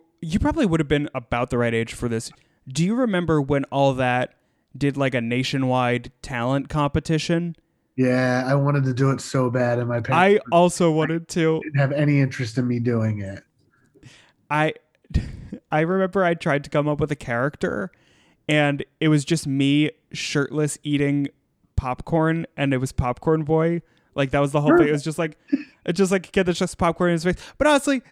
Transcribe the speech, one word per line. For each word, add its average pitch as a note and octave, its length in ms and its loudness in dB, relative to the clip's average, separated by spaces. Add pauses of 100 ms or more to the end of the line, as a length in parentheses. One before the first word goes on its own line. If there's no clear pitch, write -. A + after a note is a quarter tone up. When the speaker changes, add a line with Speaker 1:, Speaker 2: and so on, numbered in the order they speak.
(220)
Speaker 1:
you E3+ 180 -2
probably D4+ 260 2
would E3 140 2
have D3+ 80 -2
been D3 260 0
about A#2+ 360 -4
the B2+ 80 -2
right A#2 160 0
age A2+ 200 -2
for - 140 -6
this. A2+ 240 -6 (340)
Do C#3 200 -2
you G#3 100 0
remember F3 460 0
when C#3 240 0
All C#3 280 2
That B2+ 420 -2 (420)
did, C#3 180 0
like, C3+ 180 0
a C3 80 0
nationwide B2 1000 0
talent C3 480 -2
competition? D#3+ 880 -2 (380)
Speaker 2:
Yeah, B2+ 520 2
I C#3 80 2
wanted C#3+ 300 2
to C3 80 0
do C3+ 180 2
it B2+ 100 -2
so B2+ 300 -2
bad, A#2+ 260 0
and A#2+ 100 -2
my A#2+ 100 -2
Speaker 1:
I A#2 40 -4
Speaker 2:
parents F3+ 500 2
Speaker 1:
also F3 400 4
wanted D#3+ 360 -2
to. D#3+ 360 0
Speaker 2:
didn't D3+ 160 -4
have C#3 120 2
any D3 300 2
interest B2+ 360 -2
in B2+ 100 0
me A#2+ 120 -2
doing A2+ 420 0
it. G2 220 -12 (1080)
Speaker 1:
I, D3+ 240 0 (400)
<laughs> - 580 -6
I D3+ 100 2
remember F#3 420 0
I E3+ 100 2
tried D3 300 -2
to - 80 -16
come D3 160 0
up D3 120 -2
with D3+ 120 -2
a D3 40 -4
character, D3+ 760 -4 (580)
and C#3+ 340 2 (160)
it D#3 100 2
was D3+ 140 4
just D#3+ 220 -2
me C#3+ 460 2 (200)
shirtless D3 680 -4
eating C#3+ 460 0 (480)
popcorn, D#3+ 720 -2 (100)
and C#3 160 0
it B2+ 40 0
was C3 140 -4
Popcorn D#3 520 -2
Boy. D#3+ 400 0 (320)
Like, C#3 160 -2
that C#3+ 80 2
was C#3+ 120 0
the D3 100 0
whole D3 100 4
Speaker 2:
Sure. E4+ 80 6
Speaker 1:
thing. E4 100 6
It - 20 2
was D3 120 -2
just D#3+ 140 -6
like, D#3+ 200 -4 (480)
it's E3+ 120 -2
just F#3+ 140 4
like F#3+ 160 0
a - 40 -20
kid F#3+ 140 2
that F3 100 0
just - 220 -4
popcorn F3 320 2
in F3 60 2
his D#3+ 80 -2
face. F3+ 120 0 (220)
But - 100 0
honestly, C#4 340 2 (100)